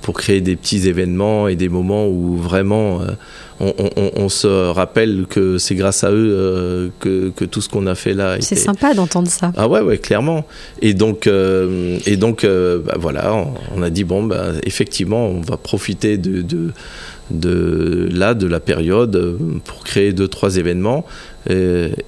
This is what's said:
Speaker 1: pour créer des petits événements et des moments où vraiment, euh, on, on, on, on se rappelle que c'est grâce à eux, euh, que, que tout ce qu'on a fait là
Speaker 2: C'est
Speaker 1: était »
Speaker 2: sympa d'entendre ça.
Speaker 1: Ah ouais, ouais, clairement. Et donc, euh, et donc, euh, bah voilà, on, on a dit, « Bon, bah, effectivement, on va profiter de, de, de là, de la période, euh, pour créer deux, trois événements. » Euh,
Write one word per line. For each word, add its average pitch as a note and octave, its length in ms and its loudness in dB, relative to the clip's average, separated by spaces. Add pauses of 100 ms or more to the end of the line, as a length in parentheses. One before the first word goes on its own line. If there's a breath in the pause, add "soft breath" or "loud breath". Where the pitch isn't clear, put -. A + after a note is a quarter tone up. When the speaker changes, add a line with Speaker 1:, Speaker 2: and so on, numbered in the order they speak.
Speaker 1:
pour F2 140 -4
créer G2 260 2
des F2+ 160 0
petits F#2+ 320 0
événements F#2 580 2
et F#2+ 80 0
des F2+ 140 0
moments F#2+ 380 0
où F2 280 0
vraiment, F#2+ 680 0
euh, F#2 40 -4 (540 loud breath)
on, G2 180 0
on, G2+ 180 0
on, G2 200 0
on G2+ 140 0
se - 180 0
rappelle F#2+ 840 2
que F#2 300 2
c'est - 160 -2
grâce F#2+ 280 0
à F#2+ 80 4
eux, A2 200 4
euh, F2+ 580 0 (100)
que, F#2+ 360 0
que G2 100 -2
tout F#2+ 160 -6
ce - 80 -6
qu'on G2 180 -2
a F#2 80 0
fait - 180 -2
là G2 260 0
Speaker 2:
C'est - 160 -2
Speaker 1:
était » G3 100 0
Speaker 2:
sympa C4+ 280 2
d'entendre F3 360 0
ça. F3 260 -2
Speaker 1:
Ah G#2+ 120 2
ouais, D#3 140 4
ouais, A2+ 160 2
clairement. D3 480 0 (360 loud breath)
Et A2 120 4
donc, G#2 340 2
euh, F#2 760 2
et G2+ 120 2
donc, A2 260 2
euh, F2+ 360 4
bah - 200 -4
voilà, E2 340 -2
on, A2+ 200 -2 (240)
on F2+ 40 0
a F2 80 0
dit, « F2 160 0
Bon, F#2+ 180 0
bah, F#2 280 -2 (140)
effectivement, G#2 600 -2
on F2+ 140 -2
va E2+ 160 -4
profiter G#2 600 -2
de, F#2 240 -2
de, E2+ 300 -4 (600 loud breath)
de E2+ 800 0
là, F#2+ 220 2
de G2+ 140 0
la E2 120 0
période, G2 560 0
euh, F2 220 0 (280)
pour - 180 -18
créer G2+ 300 2
deux, F#2+ 140 0
trois G2 300 0
événements. » F#2 480 0 (440 loud breath)
Euh, F2+ 400 2 (180)